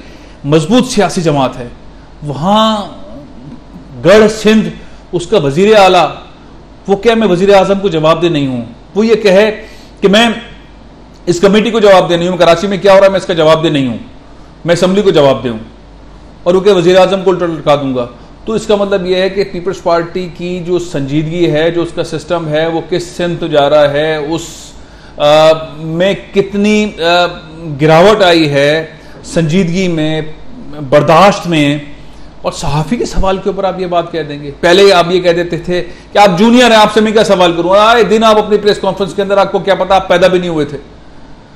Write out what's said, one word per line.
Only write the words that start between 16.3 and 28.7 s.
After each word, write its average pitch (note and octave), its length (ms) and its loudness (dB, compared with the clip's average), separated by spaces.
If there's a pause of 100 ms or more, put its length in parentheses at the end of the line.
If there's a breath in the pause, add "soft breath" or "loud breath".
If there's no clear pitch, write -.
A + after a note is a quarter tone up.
और F3+ 80 2
वो F#3 60 2
क्या G3 140 2
"वज़ीर F3+ 220 2
आज़म F#3 260 2
को F#3 80 0
उल्टा F3 160 -2
लटका D3+ 300 -2
दूंगा"? C3 320 -4 (380 loud breath)
तो A3 100 -4
इसका G#3+ 200 -2
मतलब G3 300 -2
ये F#3 140 0
है F#3+ 100 0
कि F#3+ 140 -4
पीपल्स G3+ 360 -8
पार्टी E3+ 460 -2
की F3 380 -10
जो F3+ 140 -2
संजीदगी D#3 680 -4
है, D#3 240 0
जो E3+ 120 -2
उसका E3+ 200 -6
सिस्टम E3 440 -8
है, D#3 220 -2
वो E3 120 -4
किस - 360 -8
सिमत F3 280 -6
जा D3 240 0
रहा D3 200 4
है, D3+ 320 -4
उस, D3+ 520 -10 (480 loud breath)
आ, D#3 320 4 (240)
में E3 560 -4
कितनी, G#3 520 0
आ, G#3 60 -6 (880)
गिरावट E3 440 4
आई E3+ 240 4
है D3 520 -2 (260 loud breath)